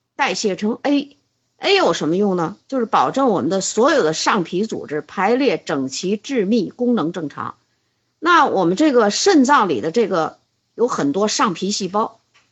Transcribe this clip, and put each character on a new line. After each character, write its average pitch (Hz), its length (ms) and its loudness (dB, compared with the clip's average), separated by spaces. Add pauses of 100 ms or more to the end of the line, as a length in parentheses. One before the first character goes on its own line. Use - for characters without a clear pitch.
(160)
代 240 160 0
谢 185 240 -2
成 214 260 -4
A，A - 920 -4
有 294 160 2
什 165 160 -4
么 165 80 0
用 196 200 0
呢？ 175 200 -4 (120)
就 269 100 -4
是 226 80 -2
保 151 240 2
证 262 180 0
我 180 120 2
们 123 80 -2
的 190 120 0
所 240 320 2
有 269 100 2
的 156 100 0
上 180 320 0
皮 185 220 -4
组 175 200 -10
织 151 140 -6
排 202 340 -2
列 254 220 2
整 135 320 -4
齐、 190 280 -4
致 233 280 -4
密、 208 260 0
功 247 240 -2
能 175 180 -2
正 160 160 -8
常。 - 260 -10 (640)
那 320 280 4
我 185 180 0
们 180 120 2
这 302 160 4
个 226 180 4
肾 320 340 4
脏 240 240 4
里 131 120 -2
的 151 100 -4
这 214 180 0
个 160 300 -2 (360)
有 240 140 0
很 143 240 -2
多 202 160 0
上 220 260 2
皮 190 160 -4
细 202 160 -4
胞， 208 340 -4 (320)